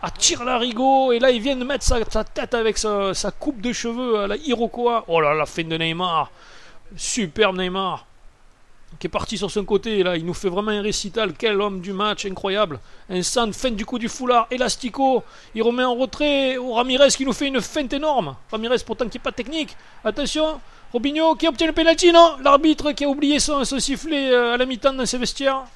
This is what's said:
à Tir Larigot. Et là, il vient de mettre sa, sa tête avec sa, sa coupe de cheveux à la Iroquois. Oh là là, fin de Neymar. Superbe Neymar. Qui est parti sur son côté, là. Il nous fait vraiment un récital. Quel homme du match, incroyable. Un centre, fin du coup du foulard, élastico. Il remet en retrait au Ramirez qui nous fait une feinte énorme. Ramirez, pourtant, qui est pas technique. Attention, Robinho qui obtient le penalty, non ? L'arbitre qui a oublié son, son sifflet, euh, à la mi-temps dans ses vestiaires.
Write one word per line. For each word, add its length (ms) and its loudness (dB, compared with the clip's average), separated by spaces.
à 60 -6
Tir 320 0
Larigot. 680 2
Et 80 2
là, 100 6
il 100 2
vient 140 -2
de 80 -6
mettre 220 -4
sa, 140 4
sa 140 -2
tête 300 -6
avec 220 0
sa, 380 -2
sa 160 -4
coupe 300 -6
de 120 -2
cheveux 460 -2
à 80 -2
la 100 -4
Iroquois. 680 0
Oh 140 2
là 120 4
là, 140 0
fin 160 -6
de 140 -4
Neymar. 520 -2
Superbe 600 0
Neymar. 480 -4
Qui 80 -8
est 40 -4
parti 280 -4
sur 100 -4
son 160 -4
côté, 380 0
là. 140 2
Il 100 -4
nous 80 -4
fait 140 -4
vraiment 240 -2
un 100 -2
récital. 560 -4
Quel 220 0
homme 200 -2
du 120 -8
match, 340 -2
incroyable. 540 -2
Un 140 -4
centre, 340 0
fin 140 -2
du 140 -4
coup 140 -6
du 100 -4
foulard, 420 2
élastico. 720 0
Il 80 -2
remet 220 2
en 100 2
retrait 640 0
au 160 -6
Ramirez 360 4
qui 160 2
nous 80 0
fait 140 -2
une 140 0
feinte 320 -4
énorme. 420 -2
Ramirez, 340 0
pourtant, 240 -4
qui 100 -10
est 20 -10
pas 100 -4
technique. 460 -6
Attention, 560 -2
Robinho 440 2
qui 100 0
obtient 220 2
le 40 0
penalty, 380 6
non ? 320 10
L'arbitre 480 4
qui 140 -4
a 40 2
oublié 300 2
son, 260 0
son 140 -4
sifflet, 540 -2
euh, 220 4
à 20 0
la 100 0
mi-temps 260 0
dans 140 -2
ses 100 -4
vestiaires. 460 -2